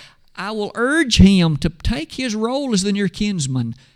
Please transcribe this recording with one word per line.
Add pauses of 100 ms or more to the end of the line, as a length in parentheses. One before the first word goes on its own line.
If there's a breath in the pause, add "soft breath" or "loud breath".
(360 loud breath)
I
will
urge
him
to
take
his
role
as
the
near
kinsman (220 soft breath)